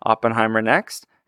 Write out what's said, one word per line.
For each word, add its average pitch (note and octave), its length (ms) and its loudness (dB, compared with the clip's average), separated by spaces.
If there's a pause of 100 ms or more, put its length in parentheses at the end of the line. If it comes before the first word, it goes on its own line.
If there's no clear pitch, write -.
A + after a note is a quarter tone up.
Oppenheimer A2+ 580 0
next, C3 440 -4 (220)